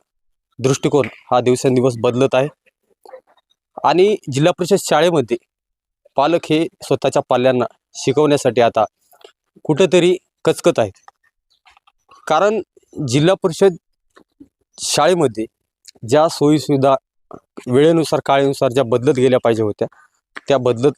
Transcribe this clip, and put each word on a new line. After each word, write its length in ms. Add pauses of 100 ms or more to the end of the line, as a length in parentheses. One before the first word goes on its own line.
(600)
दृष्टिकोन 480 (240)
हा 80
दिवसेंदिवस 640
बदलत 320
आहे 140 (1400)
आणि 320 (160)
जिल्हा 200
परिषद 280
शाळेमध्ये 580 (800)
पालक 280
हे 240 (160)
स्वतःच्या 460
पाल्यांना 360 (280)
शिकवण्यासाठी 680
आता 240 (800)
कुठंतरी 540 (280)
कचकत 320
आहेत. 140 (1400)
कारण 340 (460)
जिल्हा 360
परिषद 320 (1040)
शाळेमध्ये 680 (640)
ज्या 200
सोयीसुविधा 680 (720)
वेळेनुसार, 580
काळेनुसार 460
ज्या 120
बदलत 320
गेल्या 280
पाहिजे 200
होत्या, 240 (600)
त्या 100
बदलत 400